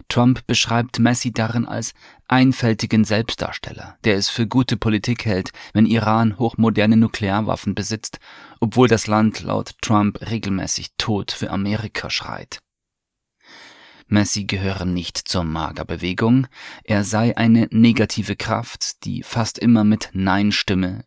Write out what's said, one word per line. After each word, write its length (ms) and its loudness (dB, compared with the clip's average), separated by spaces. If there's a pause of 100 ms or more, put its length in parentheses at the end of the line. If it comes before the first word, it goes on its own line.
Trump 360 2
beschreibt 540 -2
Massie 320 2
darin 340 -2
als 280 -8 (340)
einfältigen 800 4
Selbstdarsteller, 1000 -6
der 140 2
es 100 -2
für 180 -2
gute 300 0
Politik 480 -2
hält, 280 -2 (200)
wenn 140 4
Iran 520 2
hochmoderne 600 2
Nuklearwaffen 800 0
besitzt, 440 -6 (400)
obwohl 300 4
das 180 2
Land 340 2
laut 400 -6
Trump 380 0 (100)
regelmäßig 680 -6
Tod 340 -4
für 180 -8
Amerika 600 -6
schreit. 500 -10 (1500)
Massie 380 0
gehöre 380 -4
nicht 340 -4
zur 280 -2
maga-Bewegung, 1040 0 (360)
er 220 0
sei 320 0
eine 340 4
negative 640 2
Kraft, 720 -6
die 180 -8
fast 360 -4
immer 260 4
mit 260 2
Nein 400 0
stimme, 560 -2